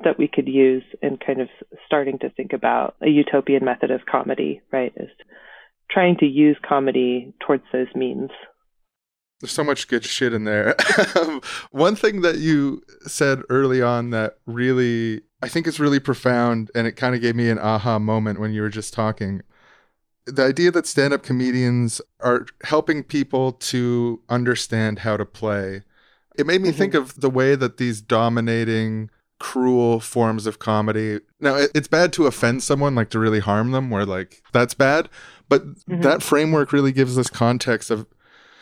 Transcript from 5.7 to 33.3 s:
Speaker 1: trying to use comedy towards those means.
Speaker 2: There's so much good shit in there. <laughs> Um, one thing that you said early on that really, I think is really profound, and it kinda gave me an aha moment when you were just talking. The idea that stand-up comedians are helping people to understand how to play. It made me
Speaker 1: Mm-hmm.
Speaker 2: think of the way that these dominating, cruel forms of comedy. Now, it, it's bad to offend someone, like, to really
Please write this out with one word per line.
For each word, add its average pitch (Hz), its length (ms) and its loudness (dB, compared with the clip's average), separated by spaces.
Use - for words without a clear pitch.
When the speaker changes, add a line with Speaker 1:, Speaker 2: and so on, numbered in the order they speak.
Speaker 1:
trying 180 280 4
to 156 60 6
use 147 320 4
comedy 127 680 0
towards 135 180 0
those 127 220 -2
means. 131 340 -4
Speaker 2:
There's 127 100 -12
so 160 120 -2
much 143 240 -2
good 120 180 -2
shit 123 280 -2
in 107 120 -4
there. 107 360 0
<laughs> - 40 0
Um, 160 260 0
one 170 240 2
thing 208 260 0
that 170 160 2
you 143 440 0
said 139 440 0
early 131 320 2
on 120 300 0
that 110 260 -4
really, 117 760 0
I 127 40 -6
think 160 200 -4
is 156 120 -4
really 143 200 2
profound, 120 760 0
and 117 140 0
it 117 80 -6
kinda 127 240 -2
gave 117 160 0
me 120 140 2
an 113 100 0
aha 107 400 0
moment 107 400 -2
when 107 140 -4
you 107 80 -4
were 107 80 -2
just 104 240 -10
talking. 107 480 -4
The 135 180 0
idea 165 280 4
that 175 160 0
stand-up 139 360 0
comedians 123 800 0
are 120 260 0
helping 156 400 0
people 135 500 -2
to 120 760 -2
understand 113 680 -2
how 107 180 -2
to 101 80 -6
play. 98 580 -6
It 143 80 0
made 175 160 2
me 185 80 2
Speaker 1:
Mm-hmm. 151 80 -2
Speaker 2:
think 190 160 0
of 135 260 -2
the 135 100 0
way 131 260 4
that 131 220 -2
these 117 240 -4
dominating, 113 1080 0
cruel 123 600 2
forms 110 460 -2
of 110 140 -6
comedy. 107 600 -2
Now, 139 160 0
it, 143 180 2
it's 151 140 0
bad 175 260 4
to 156 140 4
offend 123 360 0
someone, 143 320 0
like, 113 160 0
to 113 80 -2
really 110 200 2